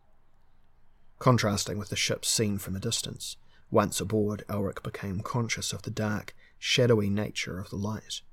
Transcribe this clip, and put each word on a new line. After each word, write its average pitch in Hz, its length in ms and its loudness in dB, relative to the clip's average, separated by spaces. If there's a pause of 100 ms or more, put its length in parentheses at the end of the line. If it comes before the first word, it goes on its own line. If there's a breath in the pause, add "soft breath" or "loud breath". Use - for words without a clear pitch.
(1200)
Contrasting 104 580 4
with 104 120 -8
the - 80 -4
ship - 260 0
seen 104 360 2
from 95 180 -6
a - 20 -4
distance, - 560 -4 (340 soft breath)
once 101 300 2
aboard, 104 480 0
Elric 104 360 -4
became 98 360 -6
conscious 110 540 -2
of 101 80 -8
the 113 100 -8
dark, 107 420 -2 (240 soft breath)
shadowy 113 520 4
nature 101 500 -2
of 98 120 -10
the - 40 -8
light 104 460 -6 (120)